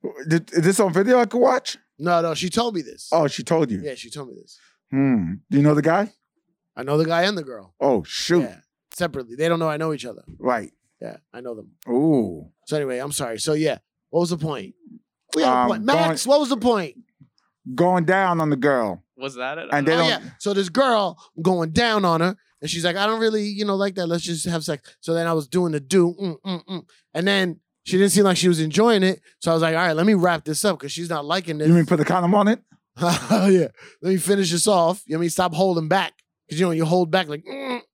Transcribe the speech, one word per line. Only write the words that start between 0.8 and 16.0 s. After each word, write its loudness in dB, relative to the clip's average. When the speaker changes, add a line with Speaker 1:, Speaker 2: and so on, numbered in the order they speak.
Speaker 1:
on 2
video 4
I 4
could -2
watch? 2
Speaker 2:
No, 0
no, 0
she -4
told -2
me -6
this. -14
Speaker 1:
Oh, 4
she -6
told 0
you? -4
Speaker 2:
Yeah, -10
she -18
told -14
me -20
this. -20
Speaker 1:
Hmm. 0
Do 0
you 4
know 4
the 0
guy? 0
Speaker 2:
I -10
know -2
the 2
guy 0
and 0
the -8
girl. -18
Speaker 1:
Oh, 2
shoot. 0
Speaker 2:
Yeah. -12
Separately. -8
They -2
don't 0
know -2
I -2
know -4
each -8
other. -16
Speaker 1:
Right. -4
Speaker 2:
Yeah, -14
I -18
know -12
them. -20
Speaker 1:
Ooh. 0
Speaker 2:
So -2
anyway, -4
I'm -10
sorry. -6
So -2
yeah, 0
what 2
was 0
the -4
point? -8
We 2
had 4
a 4
Speaker 1:
Um, 4
Speaker 2:
point. -2
Max, 0